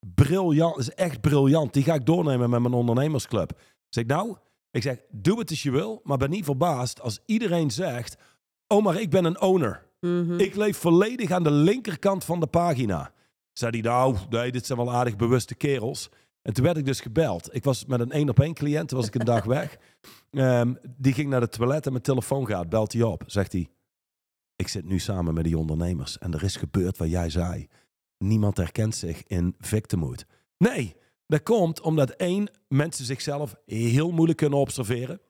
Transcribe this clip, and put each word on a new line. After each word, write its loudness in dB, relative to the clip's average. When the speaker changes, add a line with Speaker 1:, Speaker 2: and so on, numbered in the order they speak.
Speaker 1:
briljant, 4
is -4
echt -2
briljant. 4
Die 2
ga 2
ik 0
doornemen 2
met 2
mijn 0
ondernemersclub." 0
Zeg -4
ik, -6
"Nou," -2
ik -2
zeg, -4
"doe 0
het -6
als -6
je 0
wil, -2
maar 0
ben 0
niet -4
verbaasd -2
als -6
iedereen 0
zegt, -6
'Oh, 4
maar 2
ik -4
ben 4
een 0
owner.'" 2
Speaker 2:
Mhm. 0
Speaker 1:
"Ik 2
leef 0
volledig 4
aan 2
de 4
linkerkant 2
van -2
de 0
pagina." 0
Zei -4
hij, -4
"Nou, 4
nee, -2
dit -6
zijn -4
wel -2
aardig 0
bewuste 0
kerels." -4
En -6
toen 0
werd 2
ik -2
dus -2
gebeld. -2
Ik -6
was -2
met -2
een -2
één-op-één 2
cliënt, -2
toen -4
was -2
ik -8
een -2
dag 2
Speaker 2:
<laughs> 2
Speaker 1:
weg. -8
Ehm, 2
die 4
ging -2
naar 2
het -2
toilet 0
en -2
mijn -4
telefoon 0
gaat, -4
belt 0
hij 0
op. 0
Zegt -2
hij, -2
"Ik -6
zit -8
nu 0
samen -2
met 0
die 2
ondernemers -2
en -6
er -4
is -2
gebeurd -2
wat -2
jij -2
zei. -4
Niemand 0
herkent -2
zich -8
in -2
victimhood." -4
Nee, 0
dat 0
komt 2
omdat 2
één, -2
mensen 0
zichzelf -6
heel 0
moeilijk 4
kunnen 2
observeren. -4